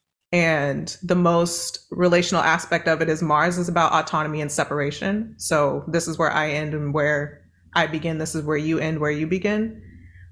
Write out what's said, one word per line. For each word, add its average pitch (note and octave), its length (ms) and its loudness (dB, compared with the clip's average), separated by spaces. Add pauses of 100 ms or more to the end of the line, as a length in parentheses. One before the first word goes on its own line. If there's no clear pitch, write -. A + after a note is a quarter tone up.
(320)
And D#3 720 0
the F3+ 140 0
most F3 640 2 (100)
relational F3 540 2
aspect E3+ 440 0
of D#3+ 140 2
it E3 80 0
is D#3+ 140 -2
Mars D#3+ 340 2
is F3 120 -2
about E3+ 240 2
autonomy D#3 480 0
and D3 100 -4
separation. E3 840 -2
So C#3+ 500 0
this E3 200 0
is D#3+ 120 -4
where D#3+ 120 2
I D3+ 200 0
end D3+ 240 -2
and D3 180 -2
where D3 480 0 (340)
I D#3+ 120 2
begin. D#3+ 320 -4
This D#3 160 -4
is D#3 80 -4
where D3+ 140 0
you D#3 200 0
end, D#3 220 -2
where D3+ 120 0
you D3+ 140 -2
begin. G#3 560 -2 (500)